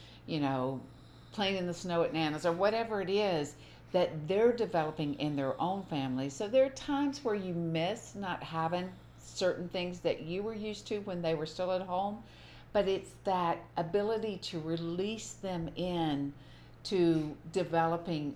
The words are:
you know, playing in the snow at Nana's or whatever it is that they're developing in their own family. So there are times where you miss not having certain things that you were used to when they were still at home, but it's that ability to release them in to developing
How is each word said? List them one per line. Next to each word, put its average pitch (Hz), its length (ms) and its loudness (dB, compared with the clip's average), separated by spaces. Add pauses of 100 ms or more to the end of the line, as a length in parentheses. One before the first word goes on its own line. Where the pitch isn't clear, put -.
(260)
you 160 140 -2
know, 135 400 0 (500)
playing 196 260 0
in 180 100 0
the 175 80 -2
snow 170 280 2
at - 100 2
Nana's 151 340 0
or 170 60 6
whatever 214 480 2
it 180 100 -2
is 185 440 2 (380)
that 180 180 4 (160)
they're 214 240 6
developing 160 720 0
in 151 160 0
their 135 240 0
own 185 240 0
family. 135 440 -2
So 208 200 -4
there 262 160 6
are 269 60 2
times 277 520 -2
where 214 120 2
you 185 200 -2
miss 170 640 -2
not 190 260 -4
having 165 480 -2 (320)
certain 180 460 0
things 180 320 -4
that - 220 0
you 175 200 -4
were 220 120 -4
used 208 340 -6
to 214 120 -2
when 185 220 -4
they 165 120 2
were 156 120 -2
still 180 240 -2
at 185 120 0
home, 196 360 -2 (540)
but 202 160 4
it's 190 220 0 (140)
that 180 340 2 (180)
ability 202 640 0
to - 220 -6
release 170 720 -2
them 175 420 -4
in 156 560 0 (520)
to 165 520 4 (160)
developing 165 840 2